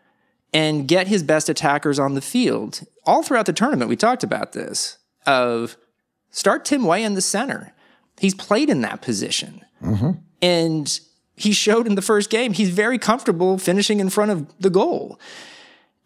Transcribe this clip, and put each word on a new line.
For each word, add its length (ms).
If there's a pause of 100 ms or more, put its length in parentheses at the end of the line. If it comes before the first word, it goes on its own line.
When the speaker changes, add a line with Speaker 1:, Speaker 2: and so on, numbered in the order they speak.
(540)
Speaker 1:
and 340
get 200
his 140
best 280
attackers 500
on 160
the 60
field. 600 (240)
All 160
throughout 240
the 80
tournament, 360
we 60
talked 280
about 300
this, 440 (300)
of 500 (540)
start 340
Tim 200
Weah 200
in 80
the 80
center. 500 (480)
He's 140
played 380
in 100
that 220
position. 580 (220)
Speaker 2:
Mm-hmm. 280 (300)
Speaker 1:
And 580 (360)
he 160
showed 340
in 80
the 80
first 300
game, 220
he's 160
very 280
comfortable 640
finishing 400
in 100
front 220
of 160 (120)
the 120
goal. 480 (880)